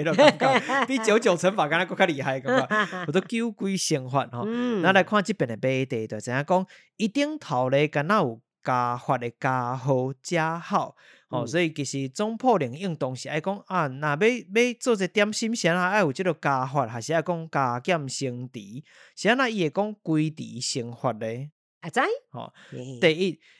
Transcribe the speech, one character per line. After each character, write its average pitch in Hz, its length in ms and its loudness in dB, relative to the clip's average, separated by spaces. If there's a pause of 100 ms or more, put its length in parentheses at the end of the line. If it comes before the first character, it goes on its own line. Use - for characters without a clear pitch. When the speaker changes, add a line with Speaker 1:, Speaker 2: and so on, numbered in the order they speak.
Speaker 1:
了， 160 100 2
Speaker 2:
是 190 80 6
啊。 294 100 10
Speaker 1:
感 254 260 4
觉。 254 280 0
<laughs> - 20 0
比 262 120 0
九 220 200 4
九 214 160 4
乘 180 180 2
法 170 140 2
敢 160 100 0
若 180 80 0
搁 - 100 -6
较 196 100 4
厉 139 160 0
害， 135 180 -2
感 240 180 0
觉。 214 300 2
Speaker 2:
<laughs> 185 180 -10
Speaker 1:
或 151 60 -2
者 180 160 2
九 233 240 -2
规 196 240 -2
乘 135 340 -2
法， 135 220 0
吼。 120 160 -6
Speaker 2:
嗯。 233 340 -2
Speaker 1:
咱 180 120 4
来 208 100 6
看 208 180 2
这 202 120 -2
边 156 120 -2
的 113 100 -2
马 131 300 0
地， 113 220 -4
就 110 100 -8
知 113 140 -8
影 139 160 -2
讲， 185 180 2 (300)
伊 208 140 0
顶 294 280 -2
头 131 300 0
咧， 143 220 4
敢 147 180 -2
若 208 80 2
有 123 260 0 (220)
加 123 320 0
法 127 220 -2
的 120 200 -6
加 127 380 -2
号、 131 380 0 (100)
加 165 340 -2
号。 165 380 -4 (320)
吼， 123 160 -4
Speaker 2:
嗯。 113 40 -6
Speaker 1:
所 147 120 0
以 170 140 2
其 147 100 -6
实 135 240 -6
总 214 300 -4
铺 240 200 4
灵 131 140 -2
运 170 240 -6
动 131 180 -4
是 131 140 -10
爱 151 140 -4
讲， 196 260 -4
啊， 170 220 -2
若 131 120 -10
要， 151 140 0
要 226 640 2
做 247 140 2
一 190 160 0
点 208 240 2
心， 226 200 -2
是 202 140 0
安 170 80 4
怎 180 80 2
爱 196 160 2
有 151 140 4
这 185 100 -4
个 175 180 2
加 135 240 2
法， 131 220 0
还 117 140 -8
是 147 120 -4
爱 165 80 2
讲 165 300 -4
加 127 300 0
减 160 260 0
乘 127 400 -6
除？ 123 120 -16 (580)
是 - 100 -2
安 240 100 6
怎 254 160 0
伊 190 100 0
会 151 60 2
讲 214 320 -2
规 156 300 0
除 156 60 -14 (240)
乘 120 320 -6
法 123 180 -2
咧？ 117 380 -8 (320)
Speaker 2:
啊， 170 80 -12
知？ 240 100 -2 (320)
Speaker 1:
吼， 117 220 -14 (180)
Speaker 2:
嘿。 127 280 -12
Speaker 1:
第 160 120 6
一， 170 280 -2 (200)